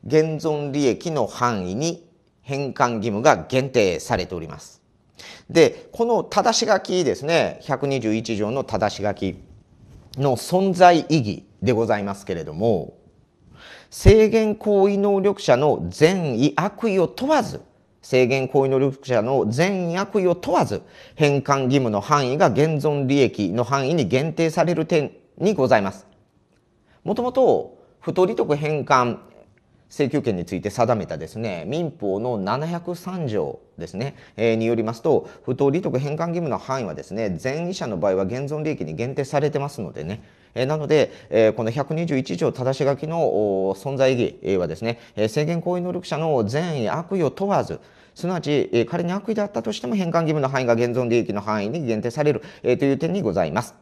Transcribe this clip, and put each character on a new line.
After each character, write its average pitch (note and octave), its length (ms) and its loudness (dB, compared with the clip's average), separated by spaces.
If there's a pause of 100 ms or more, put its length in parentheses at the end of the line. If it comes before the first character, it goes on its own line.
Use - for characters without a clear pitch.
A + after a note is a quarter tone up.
現 D#3 380 2
存 D3 260 -2
利 C#3+ 160 2
益 B2 240 0
の C#3 160 0
範 G#2+ 400 -2
囲 F#2 80 -4
に D#3 320 -6 (360)
返 C3+ 320 -6
還 A#2+ 220 0
義 G#2 80 -4
務 G#2+ 180 -2
が B2+ 260 4
限 C3 220 0
定 F#2 300 2
さ - 160 -2
れ F2+ 100 -2
て - 80 -10
お E2+ 60 -6
り D#2+ 80 -10
ま D2+ 120 -14
す。 - 220 -20 (680)
で、 - 440 4
こ A#3 120 -2
の A3+ 180 2
た - 200 0
だ A#3 100 4
し A3 140 0
書 G3+ 120 4
き F3+ 240 0
で A#2+ 120 2
す C3 100 -10
ね、 C#3+ 380 0
百 C#3+ 240 -2
二 C3+ 140 0
十 A2 140 0
一 A2+ 220 -2
条 G#2 140 -2
の C3+ 140 -4
た A2 140 -6
だ G#2 120 2
し G2 120 -10
書 G2+ 120 -2
き - 280 -6 (760)
の C3 200 0
存 F#3 380 0
在 F3 340 8
意 D#3+ 100 2
義 G#2+ 280 -4 (160)
で A#2 100 2
ご A2+ 140 2
ざ G#2+ 120 0
い G2+ 40 -4
ま G2 120 -4
す - 120 -16
け F#2+ 80 -4
れ E2 100 -8
ど D2 80 -12
も、 F#2 460 -2 (880)
制 A3 400 6
限 G#3+ 260 2
行 G3+ 360 2
為 G3+ 80 0
能 G3+ 220 2
力 G3 200 0
者 C3 160 4
の B2+ 320 2
善 D3+ 500 2
意 C#3 180 4
悪 G3+ 340 -2
意 F#3+ 80 2
を E3 100 2
問 C4+ 220 -4
わ D4+ 120 4
ず、 - 200 -8 (400)
制 B2+ 260 4
限 C3 180 0
行 C3+ 200 2
為 C3+ 40 0
能 C3+ 80 2
力 C3+ 260 0
者 B2 160 2
の B2 300 0
善 F3 400 0
意 F3 80 -4
悪 G3 220 -2
意 F3+ 80 2
を F3 80 2
問 C4+ 180 -4
わ B3+ 100 4
ず、 G2+ 180 -6 (340)
返 C#3+ 260 2
還 C#3 220 2
義 B2+ 80 2
務 C3 180 2
の G2+ 100 0
範 C#3+ 300 2
囲 C#3+ 80 -2
が E3+ 120 6
現 D3 340 0
存 C#3+ 220 0
利 C#3 140 2
益 G#2+ 280 2
の A2+ 160 0
範 C3+ 260 0
囲 E3 40 0
に C#3+ 120 2
限 C#3 260 0
定 E3 180 0
さ D#3+ 140 0
れ E3+ 120 0
る D#3+ 100 -2
点 D3 240 0 (280)
に G3+ 160 2
ご C#3 120 2
ざ B2 100 4
い G#2 60 2
ま F#2+ 80 -4
す。 - 160 -20 (960)
も G#3 140 -2
と A#3+ 80 -2
も B3 80 -2
と、 G3+ 460 2 (200)
不 D#3+ 140 -8
当 F#3 140 4
利 G#3+ 100 -2
得 - 180 0
返 D3 300 -2
還 B2 360 2 (680)
請 C#3+ 200 0
求 C#3+ 140 0
権 G#2+ 140 0
に F2 80 -4
つ - 100 -8
い F2+ 60 -4
て G#2 100 -4
定 A#2+ 240 2
め G2+ 120 -4
た D#2+ 120 -8
で D#2 80 -10
す - 140 -14
ね、 F#2 260 -8
民 D3+ 320 -4
法 G2 220 -2
の A#2+ 180 -4
七 A2+ 280 -4
百 E3+ 280 -6
三 F3 340 -8
条 E2+ 320 -4 (160)
で E2 120 -12
す - 80 -12
ね、 A#2 180 -8 (220)
え A2+ 160 2
ー、 A2 40 2
に A2+ 100 0
よ A#2 80 0
り A2+ 100 -2
ま A2+ 100 -4
す - 80 -18
と、 C#3+ 260 0 (160)
不 B2+ 120 -4
当 C#3 140 2
利 D#3 100 0
得 C3+ 180 -4
返 C#3+ 180 -4
還 E3 120 -4
義 E3+ 80 -4
務 E3+ 120 -4
の G#2+ 100 -4
範 C3 240 -6
囲 - 20 -6
は E2 100 -8
で C#2 80 -12
す - 100 -14
ね、 G2+ 300 -4
前 D#3 260 -4
位 F#3 60 -6
者 E3+ 140 -8
の G2 100 -6
場 G2 120 0
合 F#2+ 60 2
は G2 80 0
現 C3 280 -6
存 D3+ 100 -6
利 D#3 80 -2
益 - 140 -6
に D#2 100 -10
限 A#2+ 220 -6
定 C#3+ 80 -2
さ C#3 160 -2
れ D3 100 0
て D3+ 80 -4
ま C#3 100 -4
す - 120 -12
の D#2 120 -8
で - 120 -10
ね、 G2 180 -8 (320)
え A#2 80 -2
ー、 C3 40 0
な D3+ 100 -2
の D3 100 -6
で、 D3 240 4 (200)
え A2 180 6
ー、 - 40 2
こ A#2+ 120 -4
の A2 80 -2
百 C#3+ 220 -4
二 E3 120 -4
十 D#3 120 -2
一 C3+ 180 -4
条 D#3+ 160 0
た B2+ 100 -8
だ B2+ 100 0
し C3+ 120 -2
書 C#3 120 2
き D#3 120 -8
の、 D#3+ 180 0 (420)
お G2 60 0
ー、 - 40 -10
存 C#3 180 -6
在 C3 180 4
意 A#2 280 0
義 G2 160 0
は F2 100 0
で D#2+ 80 -6
す - 60 -12
ね、 A#2 180 -4 (160)
え G#2+ 80 0
ー、 A2 40 0
制 D3+ 160 -2
限 E3+ 160 -2
行 F3 160 -2
為 F3 60 -4
能 F3+ 80 -6
力 F3 160 -8
者 D3+ 120 -4
の D3+ 260 0
善 D3 380 -4
意 G#2 60 -2
悪 E3 300 -4
意 E3+ 60 2
を C3+ 80 0
問 D4 160 -4
わ D3+ 160 2
ず、 E2 160 -10 (360)
す - 100 -8
な F#3 80 -2
わ E3 60 -4
ち、 D3 320 0
え A#2+ 100 4
ー、 - 40 2
仮 F3 180 -4
に F3 80 -4
悪 G3+ 180 -6
意 G#3+ 40 -2
で G#3+ 80 -2
あ - 20 0
っ G3+ 80 -8
た A3+ 100 -6
と A3 100 -6
し G#3+ 60 -8
て - 80 -10
も A#3+ 80 -4
返 F#3 160 -2
還 E3 120 2
義 D#3 80 0
務 D3+ 100 0
の C3+ 80 0
範 C3+ 140 -2
囲 B2 40 -2
が A#2 60 4
現 A#2+ 240 2
存 B2 120 0
利 A#2 100 4
益 G#2+ 160 -2
の G2+ 80 -4
範 G#2 240 -2
囲 - 20 -4
に D3+ 180 -6
限 A2 140 -2
定 A#2 100 -4
さ D3+ 140 -4
れ D3 80 4
る、 A#2 100 -4 (200)
え B2 100 2
ー、 B2 40 2
と C#3+ 100 0
い C#3 60 4
う C3+ 60 0
点 E3 140 -2
に G3 100 -4
ご G#2 120 0
ざ F2+ 100 2
い D2+ 80 -4
ま G#2+ 100 0
す。 - 200 -12